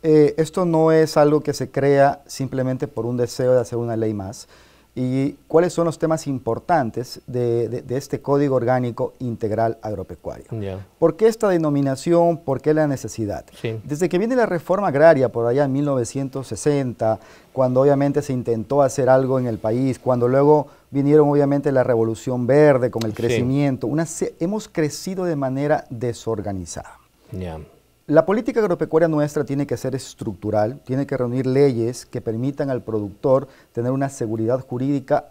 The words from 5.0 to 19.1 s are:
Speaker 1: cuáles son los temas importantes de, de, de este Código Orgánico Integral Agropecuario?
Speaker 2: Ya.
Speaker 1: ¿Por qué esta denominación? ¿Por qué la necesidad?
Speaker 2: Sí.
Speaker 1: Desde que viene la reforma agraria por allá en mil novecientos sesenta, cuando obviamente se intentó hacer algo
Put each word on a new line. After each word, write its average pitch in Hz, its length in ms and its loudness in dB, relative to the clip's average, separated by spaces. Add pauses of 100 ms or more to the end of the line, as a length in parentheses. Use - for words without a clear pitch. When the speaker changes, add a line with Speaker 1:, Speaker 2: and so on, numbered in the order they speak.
Speaker 1:
cuáles 165 240 4
son 170 140 0
los 156 120 -4
temas 156 300 -2
importantes 123 1000 -4
de, 120 440 -2
de, 120 120 -8
de 123 140 -8
este 139 240 -6
Código 139 380 0
Orgánico 123 640 -2
Integral 113 600 -2
Agropecuario? 92 680 -10 (120)
Speaker 2:
Ya. 95 260 -8 (140)
Speaker 1:
¿Por 165 160 2
qué 220 120 2
esta 220 200 0
denominación? 165 920 2
¿Por 135 220 -4
qué 151 140 0
la 156 140 2
necesidad? 113 580 -6 (160)
Speaker 2:
Sí. 113 240 -6
Speaker 1:
Desde 151 240 -2
que 175 80 0
viene 233 180 0
la 233 120 2
reforma 185 420 -2
agraria 139 400 6
por 117 180 -2
allá 135 160 2
en 135 80 0
mil 143 140 0
novecientos 135 600 -4
sesenta, 117 720 -2 (320)
cuando 127 260 2
obviamente 143 420 4
se 139 120 -6
intentó 120 480 0
hacer 131 260 2
algo 131 320 4